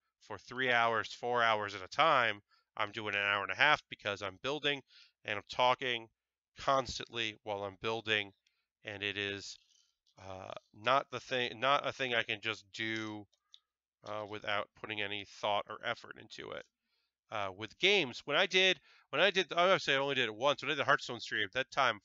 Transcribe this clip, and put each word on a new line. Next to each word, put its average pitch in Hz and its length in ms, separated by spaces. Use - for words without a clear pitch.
for 104 160
three 127 340
hours, 117 400
four 120 300
hours 107 320
at 101 80
a 92 60
time. 127 540
I'm 107 140
doing 104 240
an 101 60
hour 101 200
and 95 100
a 95 40
half 139 340
because 101 320
I'm 95 220
building 139 400
and 107 140
I'm 98 120
talking 123 580
constantly 117 840
while 101 200
I'm 95 180
building, 110 500
and 101 180
it 101 140
is, 101 400
uh, 95 340
not 123 380
the 123 80
thing, 123 400
not 135 280
a 127 40
thing 127 220
I 113 100
can 107 180
just 110 220
do, 110 520
uh, 107 240
without 104 400
putting 107 220
any 101 240
thought 104 280
or 107 140
effort - 360
into - 320
it. - 120
Uh, 104 260
with 107 220
games, 175 460
when 147 120
I 185 80
did, 185 340
when 139 120
I 196 100
did, 175 220
I 170 140
would 180 140
say 143 140
I - 20
only 139 180
did 127 100
it 110 100
once. 131 260
When 131 80
I 151 40
did 143 60
the 123 60
Hearthstone 131 340
stream, 107 340
that 131 180
time 120 340